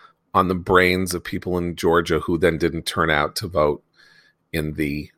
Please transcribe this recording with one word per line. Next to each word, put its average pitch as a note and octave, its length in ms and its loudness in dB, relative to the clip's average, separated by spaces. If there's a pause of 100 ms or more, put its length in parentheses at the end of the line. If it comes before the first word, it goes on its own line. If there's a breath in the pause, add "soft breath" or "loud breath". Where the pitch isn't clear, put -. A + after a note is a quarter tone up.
(360 soft breath)
on F#2 120 4
the F#2 80 0
brains F2+ 600 2
of E2+ 80 -8
people F2+ 340 -4
in F2 180 -4
Georgia E2+ 440 2
who E2+ 180 -2
then E2 220 0
didn't D#2+ 260 -2
turn E2 240 -2
out D2+ 280 0
to - 100 -8
vote D2+ 360 0 (680 soft breath)
in D#2 200 -4
the D2+ 440 -6